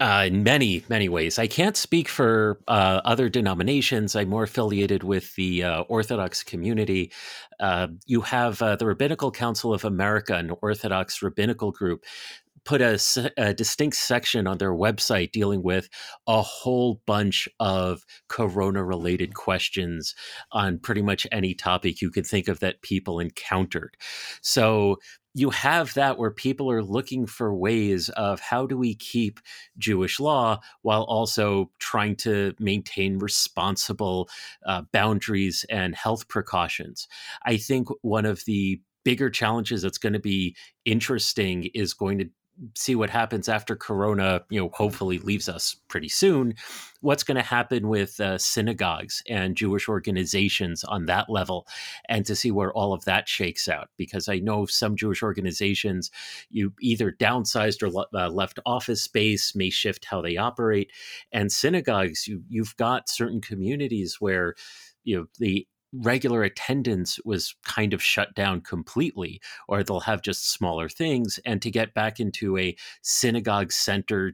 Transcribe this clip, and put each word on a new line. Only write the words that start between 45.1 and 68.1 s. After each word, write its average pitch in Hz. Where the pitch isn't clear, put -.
leaves 101
us -
pretty -
soon. 135
What's 143
gonna 131
happen 117
with, 104
uh, 95
synagogues 95
and 95
Jewish 101
organizations 95
on 95
that 90
level, 92
and 107
to 104
see 117
where 98
all 101
of 90
that 98
shakes -
out. 78
Because 92
I 98
know 104
some 104
Jewish 101
organizations, 98
you 101
either 113
downsized 110
or 98
le-, 92
uh, 90
left 92
office 120
space, 107
may 92
shift -
how 95
they 85
operate. 110
And 104
synagogues, 110
you, 98
you've 110
got 120
certain 117
communities 107
where, 92
you 107
know, 82
the 101
regular 117
attendance 110
was 101
kind 104
of 87
shut -